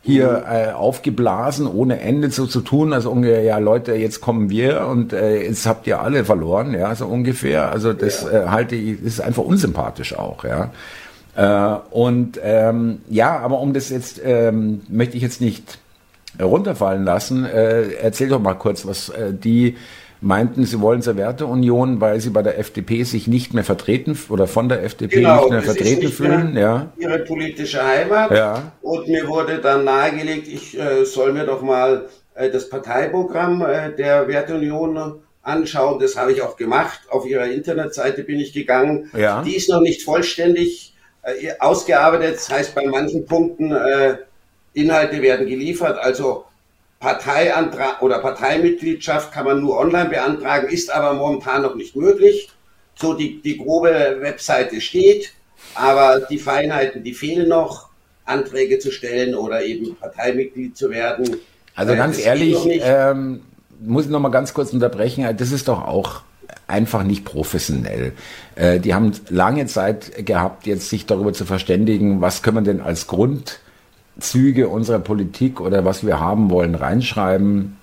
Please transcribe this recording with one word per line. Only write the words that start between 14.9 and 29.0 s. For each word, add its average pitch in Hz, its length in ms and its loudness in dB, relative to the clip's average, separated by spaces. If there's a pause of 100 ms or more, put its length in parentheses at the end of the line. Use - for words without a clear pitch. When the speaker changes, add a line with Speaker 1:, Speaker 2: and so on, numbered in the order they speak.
Speaker 1:
ich 120 60 -4
jetzt 123 180 -4
nicht - 380 -4 (600)
runterfallen 101 640 0
lassen. 113 400 0
Äh, 113 500 2
erzähl 120 340 -2
doch 131 120 2
mal 95 140 0
kurz, 98 320 -4
was, 95 220 -8
äh, 104 240 -6
die 117 440 2 (440)
meinten, 117 440 2
sie 110 160 -2
wollen 117 200 4
zur 117 160 -2
Werteunion, 123 840 0
weil 110 200 2
sie 113 100 -4
bei 104 120 2
der 104 160 0
F - 140 -6
D - 100 -6
P 113 220 -2
sich 117 240 -4
nicht 123 260 0
mehr 107 80 2
vertreten 120 520 -2
f-, - 180 -10
oder 95 160 2
von 117 200 0
der 117 140 0
F 104 140 -6
D 110 100 -6
P - 140 4
Speaker 2:
Genau, 147 220 8
Speaker 1:
nicht 131 80 6
mehr 117 100 2
Speaker 2:
das 104 80 -2
ist 104 80 0
Speaker 1:
vertreten 110 300 2
Speaker 2:
nicht 127 120 -4
mehr 147 120 2
Speaker 1:
fühlen, 160 260 2
ja. 113 300 2 (120)
Speaker 2:
ihre 165 220 -2
politische 151 680 -4
Heimat. 202 460 2
Speaker 1:
Ja. 110 400 0 (100)
Speaker 2:
Und 156 240 -4